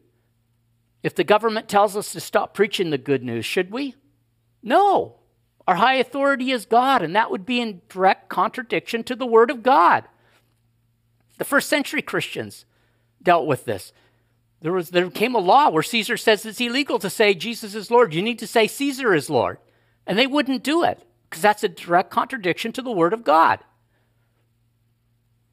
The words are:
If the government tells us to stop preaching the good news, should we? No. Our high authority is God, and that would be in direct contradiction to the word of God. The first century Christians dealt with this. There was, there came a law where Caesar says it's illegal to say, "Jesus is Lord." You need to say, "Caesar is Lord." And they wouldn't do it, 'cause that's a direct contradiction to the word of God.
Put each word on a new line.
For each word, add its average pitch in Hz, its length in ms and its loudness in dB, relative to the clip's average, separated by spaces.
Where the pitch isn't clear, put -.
If 160 100 -4
the 175 100 -2
government 214 460 0
tells 202 260 2
us 208 180 -8
to 175 60 -12
stop - 360 -4
preaching 202 340 -2
the 147 80 -2
good 123 260 -4
news, 117 220 -6
should 185 260 -4
we? 262 220 -8
No. 294 560 0
Our 180 80 2
high 233 200 2
authority 269 560 -2
is 233 140 -4
God, 247 360 2
and 165 140 -4
that 220 140 0
would 190 160 -8
be 247 160 -2
in 208 280 -8
direct 185 400 2
contradiction 226 760 -4
to 254 120 -6
the 254 100 -6
word 233 260 6
of 233 120 -10
God. 269 420 6
The - 80 -8
first 277 240 0
century 294 320 -2
Christians - 640 -8
dealt 170 240 4
with 135 200 -2
this. 104 280 -8
There 165 120 -4
was, 175 160 -4
there 175 200 0
came 240 260 -4
a 220 40 0
law 233 300 4
where 156 140 0
Caesar 220 340 -2
says 220 280 2
it's 220 140 -12
illegal 247 400 -2
to 196 100 -6
say, 208 240 4
"Jesus 202 420 -10
is 214 160 -10
Lord." 240 220 4
You 165 80 -2
need 226 180 -4
to 208 80 -10
say, 226 180 2
"Caesar 262 480 -2
is 147 160 0
Lord." 107 300 -2
And 185 100 -2
they 262 80 2
wouldn't 269 380 -2
do 320 200 0
it, - 220 -2
'cause 160 120 -12
that's 208 240 2
a 190 40 -4
direct 175 420 -2
contradiction 226 600 -4
to 269 100 -8
the 247 100 -8
word 175 220 2
of 233 120 -8
God. 156 340 4